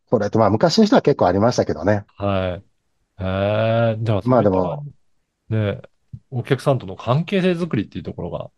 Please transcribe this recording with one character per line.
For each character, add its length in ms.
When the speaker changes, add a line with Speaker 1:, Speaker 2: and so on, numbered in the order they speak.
Speaker 1:
う、 40
こ 80
れ 100
っ 20
て、 80
ま 80
あ、 40
昔 280
の 80
人 100
は 60
結 140
構 100
あ 60
り 80
ま 120
し 40
た 100
け 80
ど 100
ね。 220
Speaker 2:
は 440
い。 20
へ 40
ー。 800
じ 100
ゃ 60
あ、 60
Speaker 1:
ま 140
あ、 40
で 60
も。 360
Speaker 2:
そ 60
う 20
い 140
っ 20
た、 80
ね、 0
お 120
客 200
さ 100
ん 60
と 80
の 100
関 280
係 180
性 120
作 220
り 80
っ 40
て 100
い 20
う 40
と 100
こ 80
ろ 80
が 280